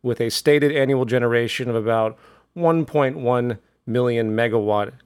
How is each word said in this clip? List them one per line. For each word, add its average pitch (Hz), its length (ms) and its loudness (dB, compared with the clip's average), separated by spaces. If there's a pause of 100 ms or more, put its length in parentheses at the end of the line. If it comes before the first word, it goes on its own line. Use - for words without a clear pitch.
with 123 200 -4
a 117 100 -2
stated 147 400 2
annual 135 340 0
generation 120 640 0
of 120 60 -2
about 113 420 0 (380)
one 165 320 2
point 143 300 0
one 123 420 -2 (260)
million 117 460 0
megawatt 107 640 0 (140)